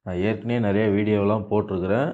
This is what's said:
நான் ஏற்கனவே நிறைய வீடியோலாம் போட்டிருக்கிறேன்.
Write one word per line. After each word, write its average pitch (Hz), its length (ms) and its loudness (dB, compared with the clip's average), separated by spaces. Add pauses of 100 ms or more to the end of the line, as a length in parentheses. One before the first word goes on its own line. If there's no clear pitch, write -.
நான் 90 200 -6
ஏற்கனவே 110 380 -2
நிறைய 107 300 2
வீடியோலாம் 104 580 2
போட்டிருக்கிறேன். 104 680 0